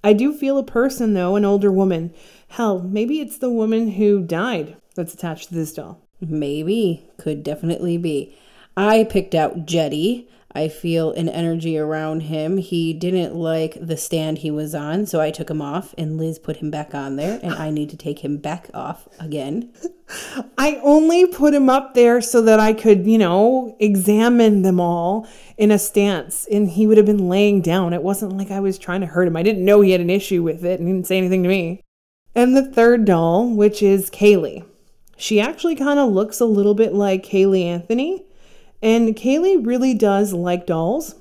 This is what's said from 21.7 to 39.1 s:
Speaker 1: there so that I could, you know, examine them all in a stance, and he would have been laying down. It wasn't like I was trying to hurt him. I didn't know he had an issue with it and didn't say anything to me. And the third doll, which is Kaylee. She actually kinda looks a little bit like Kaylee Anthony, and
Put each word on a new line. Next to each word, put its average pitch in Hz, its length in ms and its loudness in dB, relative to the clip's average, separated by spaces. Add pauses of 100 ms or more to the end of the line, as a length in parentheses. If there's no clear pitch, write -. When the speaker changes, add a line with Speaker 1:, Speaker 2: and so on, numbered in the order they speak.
Speaker 1:
there 240 300 6
so 233 200 2
that 220 160 6
I 214 140 4
could, 208 340 4
you 220 120 4
know, 214 600 2
examine 214 840 4
them 185 180 2
all 175 460 -2 (320)
in 214 120 4
a 208 80 4
stance, 196 720 -2
and 208 200 0
he 202 160 0
would 214 100 6
have 208 80 6
been 202 240 0
laying 202 320 2
down. 170 320 0
It 175 100 -4
wasn't 196 360 -4
like 196 120 -8
I 196 100 -6
was 190 180 -4
trying 185 240 -6
to 180 60 -6
hurt 180 200 0
him. 165 80 -2
I 165 60 -2
didn't 196 220 0
know 208 180 6
he 196 80 6
had 180 100 2
an 170 80 -2
issue 190 340 0
with 170 220 -4
it 180 160 -2
and 170 80 -4
didn't 185 180 -2
say 190 120 0
anything 185 240 0
to 180 80 2
me. 185 320 -2 (520)
And 247 220 4
the 269 160 2
third 233 320 6
doll, 180 460 2
which 208 320 2
is 196 260 2
Kaylee. 175 560 2 (540)
She 208 220 0
actually 320 360 -2
kinda 285 280 0
looks 214 360 0
a 247 60 4
little 208 280 2
bit 214 200 2
like 196 300 -2
Kaylee 190 400 2
Anthony, 226 600 -4 (580)
and 220 340 2